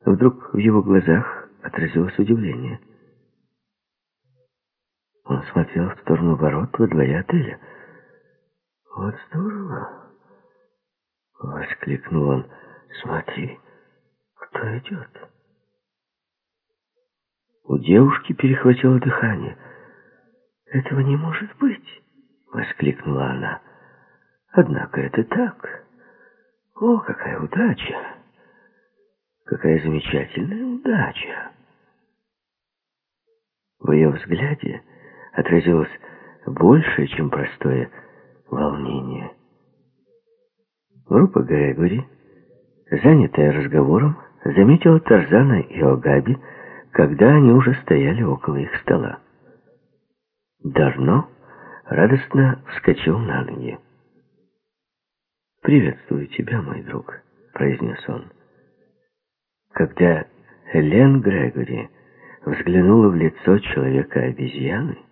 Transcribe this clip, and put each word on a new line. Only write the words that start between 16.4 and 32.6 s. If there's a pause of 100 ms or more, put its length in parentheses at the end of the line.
У
девушки
перехватило
дыхание. (1120)
«Этого
не
может
быть!» — (500)
воскликнула
она. (880)
«Однако
это
так! (880)
О,
какая
удача! (1500)
Какая
замечательная
удача!» (2250)